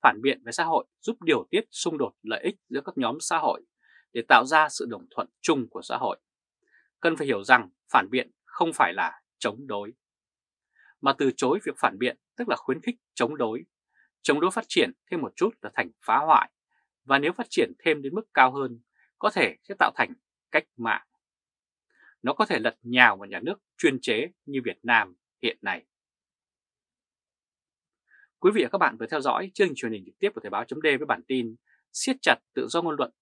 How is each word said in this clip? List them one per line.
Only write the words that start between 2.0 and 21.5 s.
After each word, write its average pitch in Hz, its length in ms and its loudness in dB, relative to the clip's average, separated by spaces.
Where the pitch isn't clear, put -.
lợi 110 200 -6
ích 196 120 -4
giữa 131 160 -6
các - 140 -10
nhóm 127 220 -2
xã 165 180 -2
hội 151 240 -2
để 117 160 -4
tạo 123 160 6
ra 156 240 4
sự - 200 -6
đồng 107 220 -12
thuận - 180 -6
chung 139 300 0
của - 120 -14
xã - 140 -8
hội. 120 220 -4
Cần 165 160 2
phải 147 100 -4
hiểu 104 180 -2
rằng 110 260 4
phản 101 180 4
biện 123 200 -2
không 165 280 0
phải 90 220 2
là 85 260 -4
chống 117 280 -6
đối. 104 260 -8
Mà 139 180 2
từ 135 180 4
chối 147 280 0
việc 139 140 -6
phản 101 200 0
biện 120 180 -2
tức 240 120 -6
là - 80 0
khuyến 135 240 -2
khích 240 160 -6
chống 147 220 -2
đối. 127 280 -2
Chống 147 180 2
đối 180 100 2
phát - 180 -6
triển 131 240 0
thêm 175 100 -4
một 110 160 -6
chút 208 140 0
là 104 120 -12
thành - 160 -2
phá 113 120 2
hoại. 151 320 4
Và 135 140 2
nếu 151 140 0
phát 233 180 -8
triển 120 280 0
thêm 151 240 0
đến 139 120 -8
mức 214 100 -6
cao 131 180 6
hơn, 127 280 -6
có 208 120 0
thể 120 320 0
sẽ 294 160 -12
tạo - 160 2
thành - 180 -2
cách 156 140 0
mạng. 113 300 -4